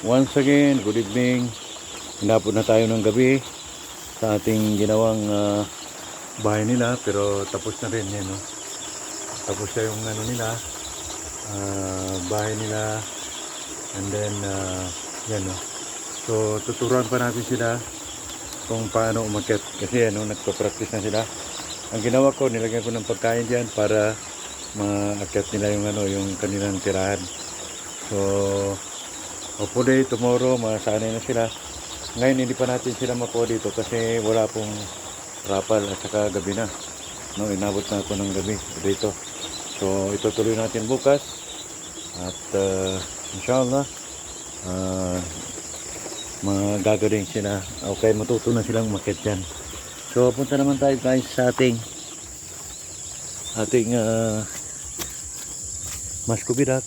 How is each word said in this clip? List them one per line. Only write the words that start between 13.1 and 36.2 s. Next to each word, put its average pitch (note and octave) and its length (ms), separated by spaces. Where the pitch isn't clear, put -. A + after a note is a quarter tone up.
And G2 160
then, G#2 320
ah, F#2+ 400
yan, G2+ 160
no? F#2 80
So, A2 400
tuturuan B2 400
pa B2 160
natin A#2+ 240
sila A#2 320
kung A2+ 240
paano A2+ 400
umakyat. G#2 320
Kasi, A2+ 320
ano, G#2 160
nagpa-practice G#2 640
na A2 80
sila. G#2+ 220
Ang A2 80
ginawa C3 320
ko, C3+ 160
nilagyan A2+ 320
ko A#2 80
ng A2+ 160
pagkain A#2 400
dyan A#2+ 240
para G#2+ 400
maakyat G2+ 800
nila G#2 160
yung, G#2 160
ano, G#2 160
yung G2 320
kanilang G2 480
tirahan. F#2+ 400
So, G2+ 80
hopefully B2+ 480
tomorrow B2 560
masanay A2 560
na A2+ 80
sila. A#2 240
Ngayon C3 240
hindi B2 80
pa B2+ 160
natin B2 240
sila A#2+ 240
makuha A#2 320
dito A2 240
kasi A2+ 480
wala A2 320
pong G#2+ 160
rapal G2 320
at G2+ 240
saka G#2 240